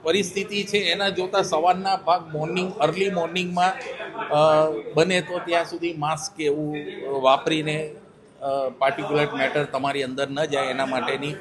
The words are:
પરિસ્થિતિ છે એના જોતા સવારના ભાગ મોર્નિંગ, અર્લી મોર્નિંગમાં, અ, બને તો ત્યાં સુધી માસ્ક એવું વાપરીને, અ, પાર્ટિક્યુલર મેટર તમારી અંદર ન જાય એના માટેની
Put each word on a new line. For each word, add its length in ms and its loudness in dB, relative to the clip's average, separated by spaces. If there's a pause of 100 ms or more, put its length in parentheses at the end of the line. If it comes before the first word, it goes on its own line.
પરિસ્થિતિ 600 0
છે 140 -2
એના 320 2
જોતા 320 0
સવારના 540 2
ભાગ 400 0
મોર્નિંગ, 420 -2
અર્લી 340 2
મોર્નિંગમાં, 600 0 (560)
અ, 80 2 (560)
બને 280 4
તો 180 -4
ત્યાં 260 0
સુધી 320 -4
માસ્ક 440 -4
એવું 360 0 (440)
વાપરીને, 720 2 (460)
અ, 360 -2
પાર્ટિક્યુલર 560 2
મેટર 300 0
તમારી 400 -2
અંદર 260 -4
ન 160 -2
જાય 200 0
એના 200 -2
માટેની 560 -2